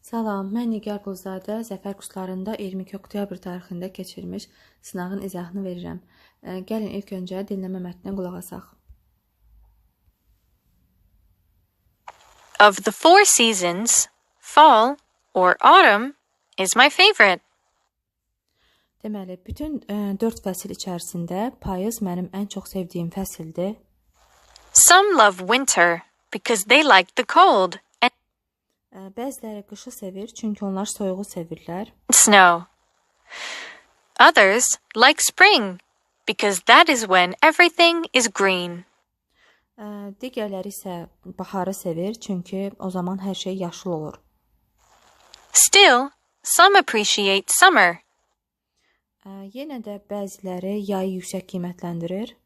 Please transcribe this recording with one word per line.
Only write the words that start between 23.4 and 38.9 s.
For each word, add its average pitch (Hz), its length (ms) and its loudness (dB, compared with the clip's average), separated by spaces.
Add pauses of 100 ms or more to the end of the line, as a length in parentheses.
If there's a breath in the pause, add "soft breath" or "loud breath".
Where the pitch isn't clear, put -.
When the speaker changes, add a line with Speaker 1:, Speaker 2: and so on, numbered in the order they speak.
Speaker 2:
Some 381 400 6
love 202 260 4
winter 185 640 0 (280)
because 214 340 -4
they 254 180 4
like 190 320 4
the 247 80 -2
cold 247 560 4 (200)
and 240 120 0 (840)
Speaker 1:
Ə, 190 240 -20
bəziləri 233 500 -12
qışı 208 240 -20
sevir, 196 360 -16
çünki 214 380 -10
onlar 190 200 -6
soyuğu 196 400 -8
sevirlər. 170 640 -14 (240)
Speaker 2:
snow. 180 540 6 (1500 loud breath)
Others 240 580 4 (180)
like 262 260 4
spring 254 580 2 (480)
because 202 380 -2
that 320 240 8
is 254 120 0
when 185 400 2
everything 339 720 2
is 240 160 2
green. 180 560 -4 (920)